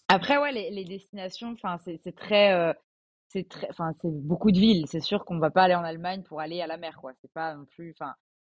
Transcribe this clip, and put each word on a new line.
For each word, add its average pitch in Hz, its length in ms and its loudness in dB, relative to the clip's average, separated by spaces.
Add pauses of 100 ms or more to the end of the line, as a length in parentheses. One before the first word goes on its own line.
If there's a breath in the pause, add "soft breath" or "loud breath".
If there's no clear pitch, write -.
après, 196 300 4
ouais, 285 140 0
les, 202 180 -6
les 196 140 -8
destinations, 190 680 -12
enfin, 185 320 -6
c'est, 165 200 -10
c'est 175 120 -10
très, 202 380 4
heu, 170 200 2 (540)
c'est 185 200 -8
très, - 220 -12
enfin, 160 220 -6 (100)
c'est 170 100 -2
beaucoup 160 400 2
de 180 80 6
villes. 196 280 6
C'est 165 120 -6
sûr 202 240 -4
qu'on 170 140 -6
va 156 120 2
pas 185 140 6
aller 180 120 6
en 170 80 -4
Allemagne 175 400 -8
pour 156 160 -12
aller 165 220 -6
à 165 60 -6
la 160 100 -8
mer, 160 220 -12
quoi. 131 120 -14 (100)
C'est - 100 -20
pas 160 240 -8
non 143 100 -18
plus, 165 260 -18
enfin, 143 220 -12 (380)